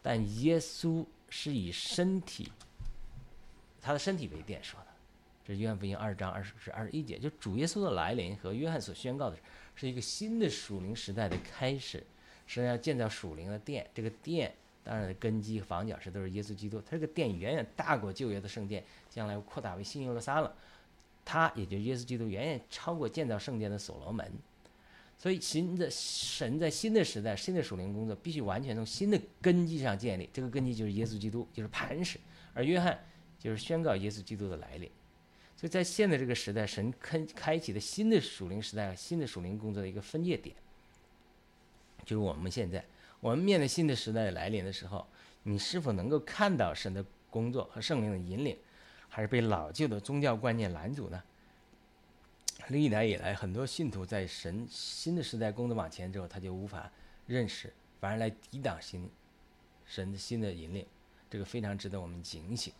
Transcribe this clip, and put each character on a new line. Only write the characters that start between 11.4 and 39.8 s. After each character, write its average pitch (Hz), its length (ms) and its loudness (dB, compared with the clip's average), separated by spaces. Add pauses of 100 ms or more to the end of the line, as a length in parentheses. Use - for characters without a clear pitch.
开 135 340 -2
始， - 260 -8 (440)
是 123 180 0
要 123 100 4
建 131 220 0
造 117 100 2
属 95 280 -4
灵 82 120 -8
的 104 120 -4
殿。 135 340 -6
这 - 80 -6
个 110 80 0
殿 151 420 0 (320)
当 110 140 -4
然 104 80 0
的 95 80 -4
根 110 260 2
基、 107 200 -2
房 92 280 -2
角 107 120 -6
石 - 100 -10
都 92 100 -6
是 95 120 -4
耶 101 100 -2
稣 101 140 -6
基 104 120 -8
督， 104 140 -4
他 - 120 -8
这 165 60 -2
个 156 60 0
殿 135 320 0
远 101 160 0
远 135 220 0
大 160 200 2
过 104 160 -2
旧 113 200 -2
约 98 100 -2
的 98 80 -8
圣 104 180 -6
殿， 101 160 -4 (240)
将 110 200 -6
来 104 100 -2
扩 104 240 -8
大 95 140 -4
为 98 80 -6
新 139 180 -6
耶 127 80 -2
路 120 100 -2
撒 139 220 2
冷， 143 100 0 (720)
他 160 320 4
也 107 80 -2
就 98 140 -2
是 104 60 0
耶 127 120 2
稣 120 80 -4
基 123 140 -2
督 113 100 -2
远 107 200 -2
远 143 140 -2 (100)
超 - 240 -4
过 151 120 0
建 151 220 0
造 110 80 0
圣 117 220 -2
殿 107 100 0
的 101 80 0
所 - 220 -8
罗 73 120 -8
门。 110 220 -4 (840)
所 185 140 0
以 190 80 2
新 175 380 0
的， 175 140 2
神 - 680 -2
在 165 100 4
新 214 240 2
的 214 140 10
时 - 160 -2
代、 107 140 2
新 185 180 -2
的 175 80 6
属 - 140 -2
灵 92 180 -2
工 110 140 -2
作 107 80 0
必 - 160 -6
须 151 100 -2
完 101 220 0
全 127 120 -2
从 113 80 0
新 196 280 2
的 202 100 6 (180)
根 175 280 8
基 160 100 0
上 131 180 2
建 101 240 0
立， 90 140 -4
这 135 80 -2
个 127 80 -2
根 131 160 2
基 127 80 2
就 110 100 0
是 107 100 2
耶 110 120 2
稣 107 100 -2
基 107 140 -2
督， 113 240 -2
就 - 80 -6
是 107 80 -4
磐 143 340 -2
石， - 160 -4 (360)
而 123 80 2
约 170 180 6
翰 175 180 4 (380)
就 113 140 -2
是 110 60 0
宣 165 260 0
告 139 120 6
耶 98 140 0
稣 107 140 -4
基 110 120 -6
督 101 140 -4
的 87 80 -4
来 67 200 -10
临。 87 120 -10 (640)
所 - 120 -6
以 - 20 -2
在 185 140 4
现 196 260 4
在 156 80 8
这 131 80 2
个 123 80 2
时 - 180 0
代， 107 140 2
神 104 340 0
开-， 160 240 0 (120)
开 160 240 2
启 135 120 -4
的 98 80 -2
新 214 300 2
的 220 100 10
属 - 300 -2
灵 98 100 -2
时 107 160 -6
代 104 120 0
和 92 80 -4
新 170 240 -2
的 143 80 0
属 95 140 -6
灵 92 180 -2
工 107 120 -2
作 101 120 -2